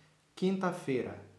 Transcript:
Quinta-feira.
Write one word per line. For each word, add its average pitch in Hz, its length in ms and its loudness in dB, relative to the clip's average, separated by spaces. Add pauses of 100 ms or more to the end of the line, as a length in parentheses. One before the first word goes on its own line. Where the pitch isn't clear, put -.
(360)
Quinta-feira. 175 840 0 (220)